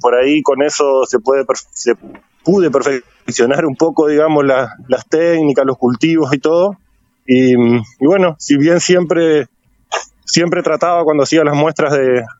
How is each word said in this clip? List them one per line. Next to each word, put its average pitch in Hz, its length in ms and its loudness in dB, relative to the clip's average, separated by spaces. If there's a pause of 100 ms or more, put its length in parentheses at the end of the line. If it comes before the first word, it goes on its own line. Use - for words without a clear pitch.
por 120 140 2
ahí 143 260 2
con 135 200 0
eso 139 440 0
se 123 140 -2
puede 135 260 0
perf-, - 260 -6
se - 220 -4 (500)
pude 175 260 2
perfeccionar 135 960 -2
un 135 120 -4
poco, 160 300 0
digamos, 151 360 2
la, 131 260 0 (200)
las 123 180 -2
técnicas, 156 580 0
los 135 120 -2
cultivos 147 560 0
y 143 60 -2
todo. 175 360 0 (500)
Y, 127 300 4
y 120 500 0
bueno, 180 340 2
si - 180 -2
bien 165 240 2
siempre, 165 680 0 (760)
siempre 175 380 -2
trataba 170 400 -2
cuando 151 200 0
hacía 160 200 0
las 147 120 0
muestras 151 380 0
de, 127 300 0 (160)